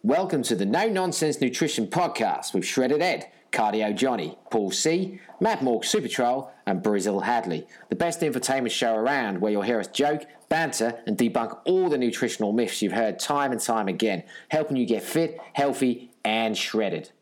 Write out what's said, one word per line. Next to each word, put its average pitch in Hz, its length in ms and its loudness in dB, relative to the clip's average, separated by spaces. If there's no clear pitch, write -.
Welcome 156 400 2
to 113 120 0
the 98 100 0
No 175 220 2
Nonsense 175 520 0
Nutrition 127 460 0
Podcast 107 680 -2
with 87 120 0
Shredded 135 340 2
Ed, 175 300 -2
Cardio 107 420 2
Johnny, 101 420 0
Paul 101 220 0
C, 180 480 0
Mad 208 240 0
Morg 117 220 2
Super 160 240 0
Troll, 127 420 0
and 95 160 -2
Brazil 101 380 2
Hadley. 92 480 -2
The - 60 -2
best 170 260 -2
infotainment 131 520 0
show 113 240 2
around, 110 440 0
where 104 120 2
you'll 101 100 2
hear 113 160 2
us 95 80 -2
joke, 147 360 0
banter, 147 580 0
and 107 100 -2
debunk 117 400 0
all 185 220 4
the 147 100 2
nutritional 113 540 0
myths 110 300 0
you've 95 120 0
heard 107 260 0
time 143 320 0
and 110 80 -4
time 110 260 0
again, 95 380 -2
helping 151 280 0
you 120 100 2
get 107 180 0
fit, 160 340 0
healthy, 135 580 0
and 110 340 0
shredded. 92 640 -2